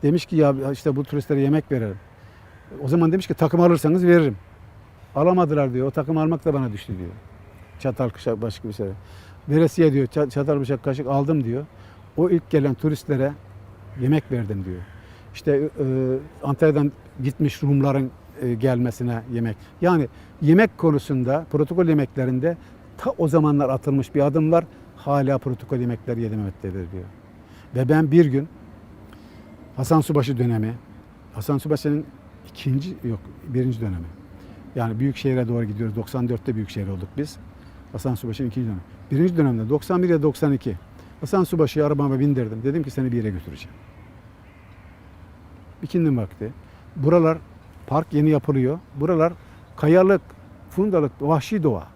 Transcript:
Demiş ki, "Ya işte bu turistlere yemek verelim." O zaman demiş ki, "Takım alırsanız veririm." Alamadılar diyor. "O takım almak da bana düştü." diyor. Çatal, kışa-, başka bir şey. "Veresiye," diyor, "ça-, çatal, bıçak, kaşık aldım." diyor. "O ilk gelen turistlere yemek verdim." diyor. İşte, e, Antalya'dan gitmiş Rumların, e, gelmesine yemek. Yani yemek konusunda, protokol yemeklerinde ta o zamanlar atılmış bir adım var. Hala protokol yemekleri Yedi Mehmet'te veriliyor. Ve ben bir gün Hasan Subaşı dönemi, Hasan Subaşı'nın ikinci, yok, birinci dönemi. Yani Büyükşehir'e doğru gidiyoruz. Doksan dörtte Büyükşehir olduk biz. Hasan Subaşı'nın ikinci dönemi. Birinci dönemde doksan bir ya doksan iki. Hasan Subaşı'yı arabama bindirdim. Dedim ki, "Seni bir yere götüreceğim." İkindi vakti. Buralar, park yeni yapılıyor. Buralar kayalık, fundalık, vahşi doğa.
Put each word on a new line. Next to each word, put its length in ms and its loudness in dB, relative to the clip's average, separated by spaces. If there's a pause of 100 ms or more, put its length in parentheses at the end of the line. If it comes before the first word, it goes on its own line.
Demiş 220 2
ki, 100 -6
"Ya 360 2
işte 240 -2
bu 80 -4
turistlere 360 -2
yemek 320 2
verelim." 260 -4 (840)
O 40 -4
zaman 240 4
demiş 160 -2
ki, 60 -2
"Takım 280 2
alırsanız 440 4
veririm." 320 6 (800)
Alamadılar 580 2
diyor. 140 -2
"O 40 -4
takım 260 -2
almak 280 -2
da 80 0
bana 200 -2
düştü." 240 -10
diyor. 120 -10 (720)
Çatal, 300 -4
kışa-, 320 -6
başka 260 -8
bir 60 -8
şey. 140 -6 (600)
"Veresiye," 440 4
diyor, 140 2
"ça-, 220 -2
çatal, 300 -2
bıçak, 240 -4
kaşık 240 -4
aldım." 360 0
diyor. 220 -4 (520)
"O 120 2
ilk 200 0
gelen 240 2
turistlere 600 -2 (680)
yemek 300 0
verdim." 340 -4
diyor. 160 -10 (520)
İşte, 360 0 (100)
e, 380 0 (260)
Antalya'dan 480 2 (320)
gitmiş 400 -2
Rumların, 480 2 (300)
e, 120 -2
gelmesine 680 0 (120)
yemek. 240 -4 (240)
Yani 260 2 (340)
yemek 360 6
konusunda, 760 0
protokol 360 2
yemeklerinde 680 0 (400)
ta 200 -4
o 100 0
zamanlar 420 4
atılmış 460 -2
bir 60 4
adım 300 2
var. 140 4 (300)
Hala 420 0
protokol 400 -6
yemekleri 440 -4
Yedi 140 -4
Mehmet'te 380 -6
veriliyor. 300 -10 (720)
Ve 140 0
ben 220 4
bir 140 8
gün 220 0 (1300)
Hasan 240 2
Subaşı 360 0
dönemi, 360 -2 (600)
Hasan 240 -2
Subaşı'nın 480 -2 (440)
ikinci, 540 -4
yok, 160 -4 (280)
birinci 340 -2
dönemi. 240 -6 (720)
Yani 240 -4
Büyükşehir'e 480 -2
doğru 160 -2
gidiyoruz. 320 -6
Doksan 340 -4
dörtte 260 -4
Büyükşehir 320 -6
olduk 300 -8
biz. 200 -8 (540)
Hasan 240 -4
Subaşı'nın 320 -6
ikinci 200 -4
dönemi. 140 -6 (300)
Birinci 260 2
dönemde 320 2
doksan 340 0
bir 60 0
ya 140 2
doksan 300 2
iki. 220 -4 (440)
Hasan 240 0
Subaşı'yı 420 0
arabama 340 0
bindirdim. 440 0
Dedim 200 -2
ki, 80 -8
"Seni 200 -4
bir 60 -2
yere 120 -2
götüreceğim." 460 -10 (2000)
İkindi 340 0
vakti. 360 -6 (420)
Buralar, 420 4 (500)
park 260 -2
yeni 160 4
yapılıyor. 500 2 (160)
Buralar 380 2 (440)
kayalık, 440 6 (480)
fundalık, 420 0 (100)
vahşi 420 0
doğa. 320 0